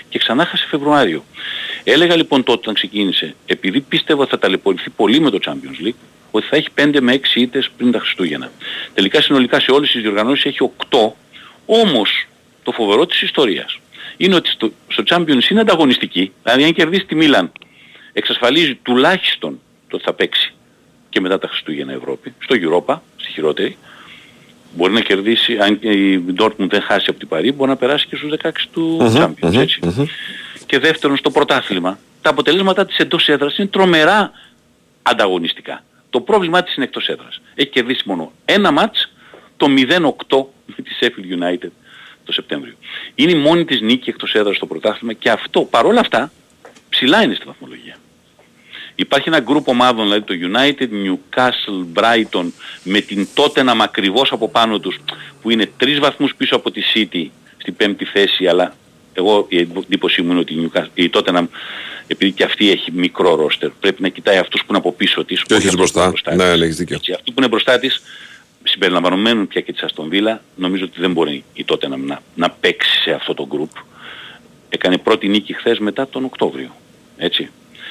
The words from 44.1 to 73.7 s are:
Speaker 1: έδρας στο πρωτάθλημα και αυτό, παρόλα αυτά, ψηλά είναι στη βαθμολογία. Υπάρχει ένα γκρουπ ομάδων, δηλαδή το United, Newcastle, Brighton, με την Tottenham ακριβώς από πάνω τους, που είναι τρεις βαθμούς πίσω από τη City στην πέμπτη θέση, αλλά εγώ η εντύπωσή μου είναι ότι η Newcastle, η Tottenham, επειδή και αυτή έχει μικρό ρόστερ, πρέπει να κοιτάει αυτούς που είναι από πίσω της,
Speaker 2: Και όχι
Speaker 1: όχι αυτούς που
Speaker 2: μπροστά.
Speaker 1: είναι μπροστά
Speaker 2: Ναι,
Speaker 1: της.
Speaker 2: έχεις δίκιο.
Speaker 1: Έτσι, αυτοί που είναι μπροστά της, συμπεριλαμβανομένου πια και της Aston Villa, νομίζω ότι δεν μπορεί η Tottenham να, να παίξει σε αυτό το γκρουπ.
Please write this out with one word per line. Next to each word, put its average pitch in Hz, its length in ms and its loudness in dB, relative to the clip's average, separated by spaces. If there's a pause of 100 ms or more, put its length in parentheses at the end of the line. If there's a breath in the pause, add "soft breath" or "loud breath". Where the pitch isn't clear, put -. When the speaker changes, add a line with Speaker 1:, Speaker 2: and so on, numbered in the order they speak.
Speaker 1:
έδρας 104 200 2
στο - 100 -4
πρωτάθλημα 107 480 -4
και 120 160 -4
αυτό, 117 320 0
παρόλα 151 380 4
αυτά, 135 320 0 (580)
ψηλά 170 340 2
είναι 127 100 0
στη - 120 -8
βαθμολογία. - 500 -20 (1000 loud breath)
Υπάρχει 139 340 0
ένα 160 100 4
γκρουπ 139 280 0
ομάδων, 123 360 2
δηλαδή 104 180 2
το 104 120 -6 (200)
United, 139 340 0 (180)
Newcastle, 95 800 -2 (160)
Brighton, 110 440 2 (380 loud breath)
με 98 160 0
την 101 360 -4
Tottenham 135 460 2
ακριβώς 104 500 0
από 113 180 -2
πάνω 110 300 2
τους, 90 200 -6 (420 loud breath)
που 110 80 -2
είναι 113 280 2
τρεις 143 220 0
βαθμούς 139 360 0
πίσω 131 200 0
από 120 160 -2
τη 107 100 -8 (120)
City 92 320 -2 (320 soft breath)
στην - 180 -10
πέμπτη 101 300 -2
θέση, 95 420 2
αλλά 87 280 2 (380)
εγώ 101 360 2
η 92 80 0
εντύπωσή 87 640 -2
μου 87 100 0
είναι 87 80 2
ότι 80 140 -4
η 80 200 -4
Newcastle, 80 200 -2
η 87 200 0
Tottenham, 87 340 0 (600 loud breath)
επειδή 95 240 0
και 95 120 -2
αυτή 104 280 2
έχει 85 200 -2
μικρό 90 440 2
ρόστερ, 76 340 0
πρέπει - 320 -2
να 95 80 -2
κοιτάει 95 280 2
αυτούς 90 220 -2
που - 100 -8
είναι 101 80 0
από 87 160 0
πίσω 87 320 -2
της, 90 180 -4
Speaker 2:
Και - 100 0
όχι 92 140 4
Speaker 1:
όχι 90 80 2
αυτούς 90 160 2
που 87 80 0
Speaker 2:
μπροστά. - 20 4
Speaker 1:
είναι 90 80 4
μπροστά 80 260 -4
Speaker 2:
Ναι, 90 180 4
Speaker 1:
της. 82 80 4
Speaker 2:
έχεις 82 140 0
δίκιο. 80 200 -6
Speaker 1:
Έτσι, - 160 -6
αυτοί 92 200 -8
που 120 80 -18
είναι 135 80 2
μπροστά 120 320 2
της, 127 220 -4 (640 loud breath)
συμπεριλαμβανομένου 92 840 0
πια - 140 -4
και 90 120 -10
της - 120 -8
Aston 78 280 -8
Villa, 107 240 0 (180)
νομίζω 92 280 -4
ότι 85 160 -10
δεν 92 120 0
μπορεί 78 320 -2 (100)
η - 160 -12
Tottenham 71 360 -2
να, 71 160 -8 (140)
να 85 140 0
παίξει - 520 0
σε 82 100 -2
αυτό 73 220 -4
το 71 140 -6
γκρουπ. 78 240 -6 (960 loud breath)